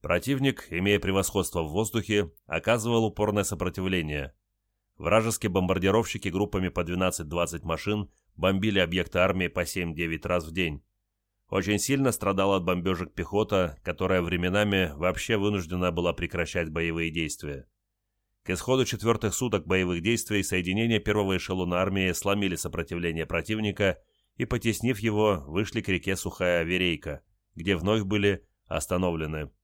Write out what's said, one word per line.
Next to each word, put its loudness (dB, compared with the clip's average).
Противник, 0
имея 4
превосходство 0
в -4
воздухе, 0
оказывал 2
упорное 0
сопротивление. -2
Вражеские 2
бомбардировщики 2
группами 0
по -2
двенадцать-двадцать -2
машин -2
бомбили 2
объекты 0
армии 2
по -2
семь-девять -4
раз 0
в -12
день. -2
Очень 0
сильно 2
страдала 2
от 0
бомбежек -2
пехота, 0
которая 0
временами 2
вообще 0
вынуждена 0
была 0
прекращать -4
боевые -2
действия. -6
К -6
исходу 2
четвертых 0
суток 0
боевых 2
действий 0
соединения 0
первого 0
эшелона -2
армии 2
сломили 0
сопротивление -4
противника 0
и, -2
потеснив 0
его, 2
вышли -2
к -6
реке 0
Сухая 0
Верейка, -2
где 0
вновь 2
были 0
остановлены. -2